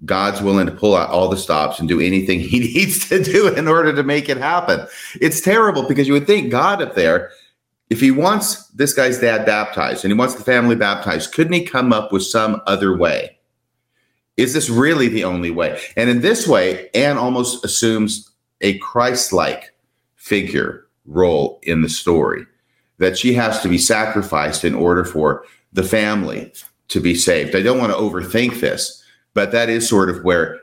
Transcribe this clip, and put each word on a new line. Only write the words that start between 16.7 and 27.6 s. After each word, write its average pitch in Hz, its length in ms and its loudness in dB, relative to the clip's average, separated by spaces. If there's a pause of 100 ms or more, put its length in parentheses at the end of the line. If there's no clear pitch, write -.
Anne 139 220 2
almost 123 480 -2
assumes 110 680 -2 (300)
a 98 180 0
Christ-like 120 960 -2 (400)
figure 92 720 -4 (200)
role 78 560 0
in 82 200 0
the 78 60 2
story, 76 560 0 (540)
that 92 180 0
she 123 180 2
has 110 280 0
to 95 60 -2
be 87 100 2
sacrificed 98 840 -2
in 82 100 0
order 87 300 2
for 78 400 -2 (280)
the 92 120 -2
family 98 680 -2 (360)
to 90 120 -2
be 87 140 0
saved. 85 400 0
I 95 80 2